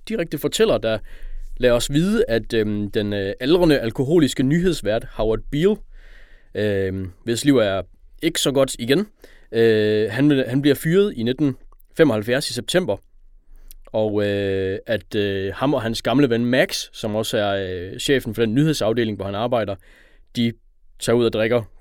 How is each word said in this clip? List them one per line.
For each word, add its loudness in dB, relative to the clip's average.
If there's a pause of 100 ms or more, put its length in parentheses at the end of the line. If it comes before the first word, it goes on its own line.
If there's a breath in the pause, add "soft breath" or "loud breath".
direkte -4
fortæller, 2
der -2 (600 soft breath)
lader 4
os 0
vide, 2
at, -2
øhm, -2
den, -2
øh, -4
aldrende 4
alkoholiske 0
nyhedsvært 0
Howard -2 (120)
Beale, 2 (800 soft breath)
øhm, -2 (120)
hvis -4
liv 4
er 2 (400)
ikke -2
så 0
godt 0
igen, 0 (440 soft breath)
øh, 2
han 2
vil, 2
han 0
bliver 4
fyret 2
i -2
nitten 0 (420)
femoghalvfjerds 2
i -8
september, -2 (880)
og, 0
øh, -2
at, -4
øh, -2
ham 0
og 0
hans -4
gamle 2
ven 0
Max, 0
som -6
også -2
er, -2
øh, -10
chefen 0
for 0
den 0
nyhedsafdeling, 2
hvor -6
han -6
arbejder, -2 (600 soft breath)
de 0 (460)
tager 2
ud 4
og 0
drikker, 0 (180)